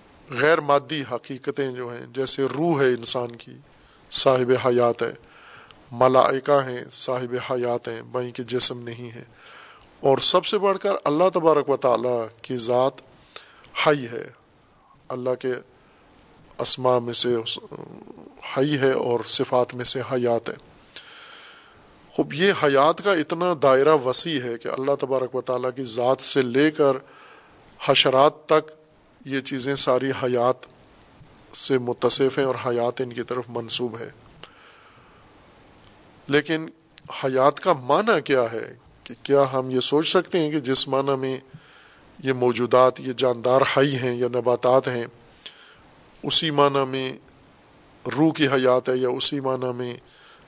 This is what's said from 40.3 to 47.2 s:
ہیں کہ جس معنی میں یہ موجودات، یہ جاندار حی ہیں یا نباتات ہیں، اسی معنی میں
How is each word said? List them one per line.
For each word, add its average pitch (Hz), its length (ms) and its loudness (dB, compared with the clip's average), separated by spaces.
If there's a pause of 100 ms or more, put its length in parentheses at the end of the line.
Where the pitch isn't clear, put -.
ہیں 151 120 -2
کہ 156 80 -2
جس 131 280 0
معنی 139 280 0
میں 131 220 -6 (840)
یہ 131 100 -2
موجودات، 123 640 2
یہ 131 140 -8
جاندار 123 480 0 (160)
حی 139 180 2
ہیں 123 200 -4
یا 123 120 -2
نباتات 123 600 0
ہیں، 120 180 -6 (1160)
اسی 156 280 2
معنی 143 360 2
میں 131 260 -6 (1040)